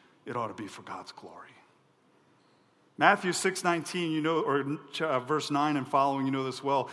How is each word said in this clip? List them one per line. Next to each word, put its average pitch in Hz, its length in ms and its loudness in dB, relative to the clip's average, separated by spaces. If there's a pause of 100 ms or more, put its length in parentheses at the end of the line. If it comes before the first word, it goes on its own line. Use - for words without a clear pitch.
(260)
It 120 100 -6
ought 117 120 -2
to 101 80 -10
be 107 120 -8
for 101 140 -16
God's - 300 -14
glory. - 400 -18 (1500)
Matthew 185 340 6
six 185 320 0
nineteen, 170 480 0
you 156 100 0
know, 160 180 2
or 139 380 0 (140)
ch-, - 120 -6
uh, 143 160 2
verse 143 320 -2
nine 147 260 2
and 127 100 -4
following, 139 380 2
you 135 60 0
know 135 120 0
this 127 200 -6
well. 135 300 2